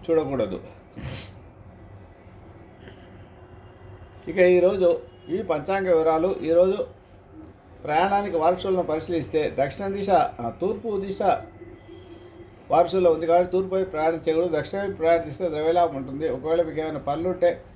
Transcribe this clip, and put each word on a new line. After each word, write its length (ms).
చూడకూడదు. 500
ఇక 80
ఈరోజు 640
ఈ 140
పంచాంగ 440
వివరాలు. 560
ఈరోజు 440
ప్రయాణానికి 520
వారసులను 460
పరిశీలిస్తే 760
దక్షిణ 300
దిశ, 220
ఆ, 500
తూర్పు 400
దిశ 180
వారసుల్లో 420
ఉంది 140
కాబట్టి 260
తూర్పు 220
వైపు 160
ప్రయాణం 260
చేయకూడదు. 420
దక్షిణ 220
వైపు 120
ప్రయాణిస్తే 560
ద్రవ్యలాభం 480
ఉంటుంది. 320
ఒకవేళ 340
మీకు 180
ఏమైనా 180
పనులు 300
ఉంటే 360